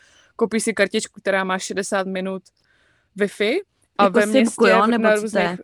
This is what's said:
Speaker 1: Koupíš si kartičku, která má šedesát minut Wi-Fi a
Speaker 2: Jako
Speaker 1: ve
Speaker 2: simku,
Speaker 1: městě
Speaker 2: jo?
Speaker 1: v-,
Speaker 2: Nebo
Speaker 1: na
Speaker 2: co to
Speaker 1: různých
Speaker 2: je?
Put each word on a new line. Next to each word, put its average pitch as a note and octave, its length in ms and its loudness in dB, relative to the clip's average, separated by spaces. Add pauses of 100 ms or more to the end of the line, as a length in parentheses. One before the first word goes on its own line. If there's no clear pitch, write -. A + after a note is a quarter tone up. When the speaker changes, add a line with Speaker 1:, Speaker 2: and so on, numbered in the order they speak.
(360)
Speaker 1:
Koupíš G#3+ 280 -2
si A3 100 -2
kartičku, - 480 -4
která F#3+ 220 -2
má F#3 160 -4
šedesát F#3+ 480 -4
minut F#3+ 360 -8 (760)
Wi-Fi G#3 420 -2 (380)
a G3+ 60 4
Speaker 2:
Jako F#3+ 160 2
Speaker 1:
ve - 20 6
Speaker 2:
simku, G#3+ 160 2
Speaker 1:
městě A#3 320 2
Speaker 2:
jo? F#3+ 140 4
Speaker 1:
v-, A3 40 2
Speaker 2:
Nebo A#3 160 0
Speaker 1:
na A3 80 4
Speaker 2:
co G#3+ 60 4
to G#3 40 -4
Speaker 1:
různých G3+ 220 -2
Speaker 2:
je? F3+ 200 -4